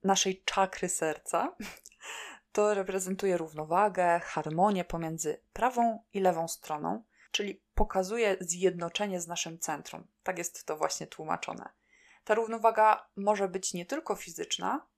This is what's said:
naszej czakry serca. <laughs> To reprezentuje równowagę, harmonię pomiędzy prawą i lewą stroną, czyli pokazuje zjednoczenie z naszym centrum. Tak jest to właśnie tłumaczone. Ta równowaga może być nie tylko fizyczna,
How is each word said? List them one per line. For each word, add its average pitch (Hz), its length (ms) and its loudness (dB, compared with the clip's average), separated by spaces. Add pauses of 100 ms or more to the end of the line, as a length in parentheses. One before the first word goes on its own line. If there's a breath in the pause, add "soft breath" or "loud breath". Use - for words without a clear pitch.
naszej 190 400 2
czakry 190 460 0
serca. 170 680 -2
<laughs> - 60 -14 (880 loud breath)
To 208 220 4
reprezentuje 190 640 0
równowagę, 170 840 2
harmonię 175 640 2
pomiędzy 160 560 -4 (120)
prawą 233 500 0 (100)
i 202 60 -4
lewą 170 280 2
stroną, 165 560 -6 (280 soft breath)
czyli 196 320 -4 (120)
pokazuje 202 640 2
zjednoczenie 180 840 -2
z 165 60 -10
naszym 170 320 -8
centrum. - 480 -8 (160)
Tak 180 140 -4
jest - 280 -8
to 156 120 -6
właśnie - 300 -4
tłumaczone. - 640 -8 (540 soft breath)
Ta 214 100 2
równowaga 220 800 4
może 196 320 2
być 185 260 -4
nie 175 120 -6
tylko 269 300 -4
fizyczna, - 720 -6 (100)